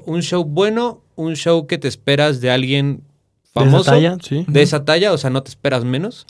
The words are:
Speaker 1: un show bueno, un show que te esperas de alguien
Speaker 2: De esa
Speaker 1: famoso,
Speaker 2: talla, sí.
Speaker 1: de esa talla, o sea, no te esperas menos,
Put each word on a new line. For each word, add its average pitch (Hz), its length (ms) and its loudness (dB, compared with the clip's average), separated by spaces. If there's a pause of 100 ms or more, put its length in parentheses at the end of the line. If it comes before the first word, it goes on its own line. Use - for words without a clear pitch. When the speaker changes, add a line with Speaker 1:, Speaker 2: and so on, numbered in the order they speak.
Speaker 1:
un 165 160 -4
show 175 220 -2
bueno, 214 580 -2 (120)
un 160 220 -6
show 165 300 0
que 170 100 -4
te 147 120 -4
esperas 143 520 0
de 127 100 0
alguien 139 460 0
Speaker 2:
De 143 40 -14 (440)
esa - 80 -20 (180)
Speaker 1:
famoso, 135 200 4
Speaker 2:
talla, 160 320 4
sí. 156 260 -4
Speaker 1:
de 151 140 6
esa 147 240 0
talla, 175 260 2
o 151 60 0
sea, 139 120 -2
no 135 120 -2
te - 80 -14
esperas 131 340 -2
menos, 143 460 -6